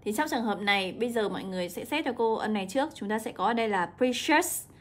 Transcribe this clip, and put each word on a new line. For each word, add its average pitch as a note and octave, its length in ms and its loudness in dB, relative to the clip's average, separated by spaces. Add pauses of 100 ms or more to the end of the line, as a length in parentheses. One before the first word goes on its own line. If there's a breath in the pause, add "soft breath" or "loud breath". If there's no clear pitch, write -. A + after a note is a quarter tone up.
Thì G#3 80 0
trong D4+ 160 0
trường B3 140 0
hợp G3+ 180 0
này, G3+ 300 2
bây A#3+ 180 -2
giờ A3+ 200 0
mọi F#3 140 -4
người F#3 260 -4
sẽ A3+ 160 -8
xét D4+ 200 -2
cho C4 120 -2
cô A3+ 180 2
âm G#3+ 180 0
này G#3 160 -2
trước. C4+ 260 0
Chúng G3+ 140 -8
ta G#3+ 100 0
sẽ A3 120 -6
có F#3 140 -4
ở A3 80 4
đây A3+ 160 2
là F#3 280 2
precious. - 680 2 (160)